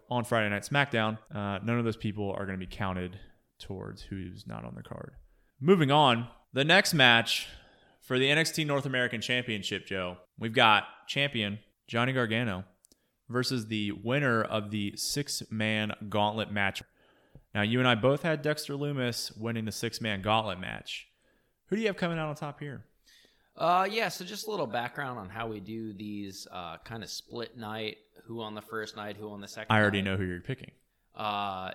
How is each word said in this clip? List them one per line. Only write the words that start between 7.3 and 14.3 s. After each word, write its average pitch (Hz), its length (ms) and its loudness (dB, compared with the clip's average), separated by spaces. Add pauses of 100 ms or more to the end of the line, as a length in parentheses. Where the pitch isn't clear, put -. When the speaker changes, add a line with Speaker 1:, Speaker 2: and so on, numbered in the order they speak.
Speaker 1:
for 127 180 -2
the 135 120 4
N 147 80 6
X 156 140 2
T 160 120 -2
North 143 220 0
American 123 340 0
Championship, 107 680 -2
Joe, 90 320 -4 (200)
we've 113 160 -4
got 110 320 8 (220)
champion 117 520 -2 (280)
Johnny 123 260 0
Gargano 113 500 0 (640)
versus 123 400 -2
the 107 240 -2
winner 117 520 2